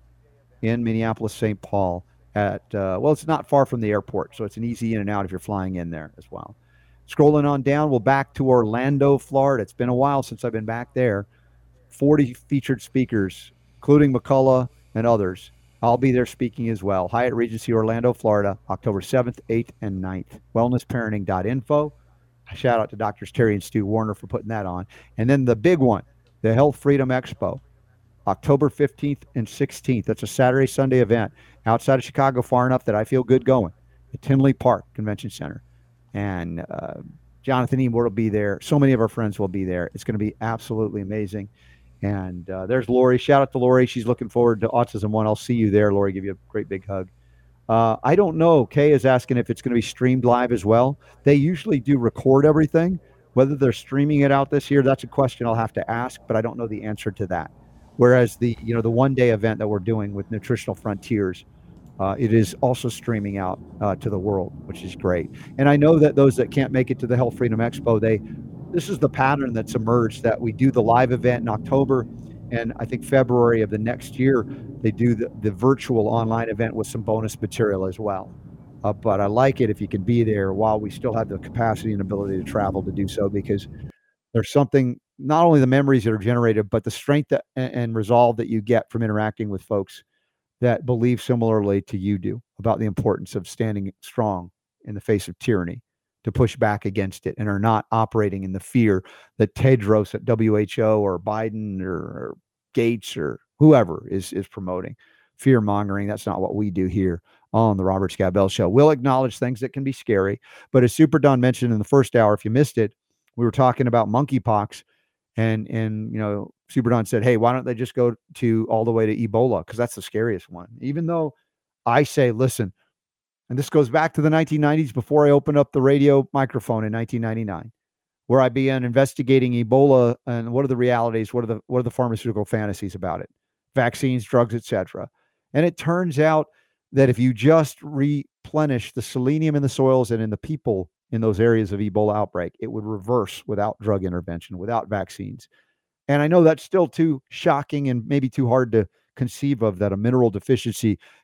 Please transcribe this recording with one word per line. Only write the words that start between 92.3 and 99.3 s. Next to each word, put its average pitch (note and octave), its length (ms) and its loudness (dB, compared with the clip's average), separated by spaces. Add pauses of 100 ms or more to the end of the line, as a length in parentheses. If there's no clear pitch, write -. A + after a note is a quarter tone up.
about A2 180 0
the A2 80 -2
importance - 480 -4
of F#2+ 140 -8
standing G#2 520 -6
strong F#2+ 480 -4 (360)
in G#2+ 100 -12
the G2+ 60 -12
face G#2 260 -2
of F2 140 -12
tyranny, F2+ 420 -2 (400)
to A#2 80 -8
push A#2+ 240 0
back G#2+ 300 -2
against G2 420 -6
it, - 100 -6
and G#2+ 120 -6
are G2+ 100 -2
not A2 320 0
operating G#2 540 -2
in F#2 80 -8
the F#2+ 80 -8
fear G#2+ 420 2 (360)